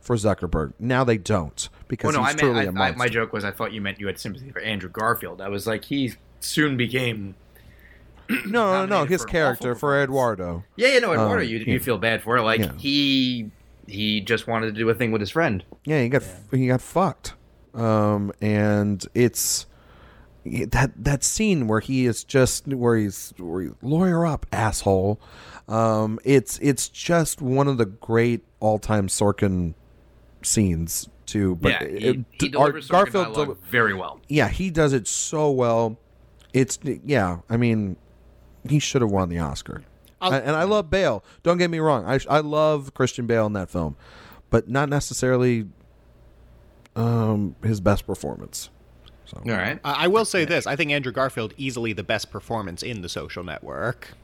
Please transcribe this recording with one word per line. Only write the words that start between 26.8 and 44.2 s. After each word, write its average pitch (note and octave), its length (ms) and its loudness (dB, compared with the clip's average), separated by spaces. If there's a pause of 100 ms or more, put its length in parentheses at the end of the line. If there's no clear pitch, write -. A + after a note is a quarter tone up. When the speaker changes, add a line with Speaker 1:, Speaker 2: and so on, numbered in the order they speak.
Speaker 1:
just - 520 -2
one C3+ 280 2
of C3+ 100 0
the A2+ 80 2
great A2+ 560 0 (180)
all-time G#2+ 460 0
Sorkin F#2 680 0 (680)
scenes E2+ 680 0 (180)
too. G2 300 0
But F2 120 0 (140)
Speaker 2:
Yeah, - 60 -6
he, F#2 80 -8 (120)
Speaker 1:
it, B2+ 80 2 (160)
Speaker 2:
he - 140 -2 (100)
Speaker 1:
Ar-, C#3+ 160 6
Speaker 2:
delivers C#3+ 160 -8
Sorkin - 20 -4
Speaker 1:
Garfield F#3+ 340 4 (100)
Speaker 2:
dialogue D3 140 0
Speaker 1:
deli- C3+ 100 -8 (120)
Speaker 2:
very A2+ 240 4
well. F2+ 340 -8
Speaker 1:
Yeah, C#3 200 4
he F#3 220 -2
does D3+ 220 4
it B2 140 0
so - 440 0
well. A#2 460 2 (560)
It's, B2+ 260 2 (260)
yeah, G2 340 2 (100)
I A2+ 80 -2
mean, A2 400 2 (720)
he D3 120 2
should - 200 -2
have A2+ 100 2
won F#2+ 180 0
the E2+ 100 -4
Oscar. D2 440 -6 (380)
Speaker 4:
I'll F#3 140 0
Speaker 1:
I, C3+ 40 2
and C3+ 180 0
I D#3+ 80 2
love G3 260 0
Bale. D#3 340 0 (200)
Don't E3+ 140 4
get F3 120 2
me E3 80 -4
wrong. D3+ 260 2
I, B2 140 2 (100)
I D3 120 4
love D3+ 540 0
Christian B2+ 320 0
Bale A2+ 200 4
in G#2 80 -2
that F#2 160 -4
film, D#2+ 260 -2 (540)